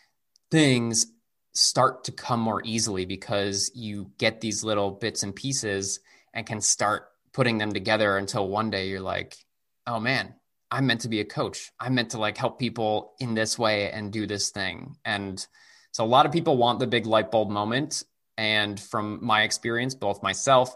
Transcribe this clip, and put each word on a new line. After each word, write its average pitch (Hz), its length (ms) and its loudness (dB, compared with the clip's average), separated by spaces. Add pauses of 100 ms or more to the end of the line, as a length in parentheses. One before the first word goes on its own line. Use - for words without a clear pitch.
(500)
things 120 580 4 (460)
start - 520 2
to - 60 -8
come - 280 -2
more 110 240 0
easily 110 420 -2
because 98 680 -2
you 104 420 -8
get 113 240 0
these 107 220 -4
little 104 280 0
bits 104 320 -6
and 101 120 -8
pieces 101 640 -4 (340)
and 113 120 -8
can 104 160 -6
start 104 480 0 (240)
putting 120 240 2
them 104 160 0
together 101 440 2
until 98 300 -2
one 107 220 -2
day 95 180 -2
you're 95 140 -6
like, 92 340 -6 (500)
"Oh 117 140 -4
man, 113 340 -2 (380)
I'm 131 160 2
meant 113 140 2
to 117 80 -6
be 110 100 0
a 101 60 -2
coach. - 540 -6
I'm 123 160 -2
meant 117 160 0
to, 117 60 -6
like, 104 200 -2
help 120 220 -2
people 110 600 -2
in 120 140 -4
this 110 260 0
way 107 320 2
and 104 220 -8
do 107 120 -4
this 104 260 -4
thing." 87 520 -6
And 101 420 -4 (460)
so 113 140 0
a - 20 2
lot 135 180 8
of 156 60 -2
people 165 240 2
want 120 240 4
the 127 80 0
big 113 180 2
light 110 260 4
bulb 107 180 2
moment. 113 540 -2 (340)
And 107 420 0
from 104 440 -4
my 107 200 4
experience, 117 500 -2
both 101 300 -2
myself 127 520 4